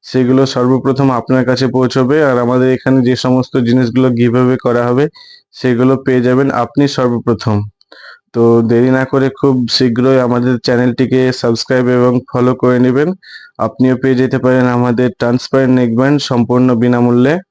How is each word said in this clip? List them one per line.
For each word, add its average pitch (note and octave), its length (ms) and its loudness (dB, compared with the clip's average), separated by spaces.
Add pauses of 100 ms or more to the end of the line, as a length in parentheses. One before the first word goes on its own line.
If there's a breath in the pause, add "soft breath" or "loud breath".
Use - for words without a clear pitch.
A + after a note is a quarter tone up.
সেগুলো C3 420 0
সর্বপ্রথম C3 680 0
আপনার B2+ 340 -2
কাছে B2+ 220 -2
পৌঁছবে। B2+ 560 0
আর C3 140 0
আমাদের B2+ 320 0
এখানে C3 320 0
যে B2 140 0
সমস্ত B2+ 420 -2
জিনিসগুলো B2 520 0
গিভঅ্যাওয়ে B2 480 0
করা A#2+ 280 -2
হবে, B2 200 0 (460 loud breath)
সেগুলো B2+ 460 0
পেয়ে C3 240 0
যাবেন B2+ 300 0
আপনি A#2+ 360 -2
সর্বপ্রথম। A#2+ 720 -2 (760 loud breath)
তো A#2 120 0 (180)
দেরি A#2 300 2
না C3 140 0
করে C3+ 240 -2
খুব C3+ 260 -2 (140)
শীঘ্রই B2+ 500 0
আমাদের B2 400 0
চ্যানেলটিকে B2 640 0 (120)
সাবস্ক্রাইব B2 560 -2
এবং B2 240 2 (140)
ফলো B2 280 0
করে B2 240 0
নেবেন। B2+ 300 2 (480 loud breath)
আপনিও B2+ 400 0
পেয়ে C3 240 0
যেতে C3 180 0
পারেন B2+ 280 2
আমাদের B2 440 0
ট্রান্সপারেন্ট B2+ 640 -2
নেকব্যান্ড B2+ 460 0
সম্পূর্ণ B2 540 0
বিনামূল্যে। B2 580 2 (180)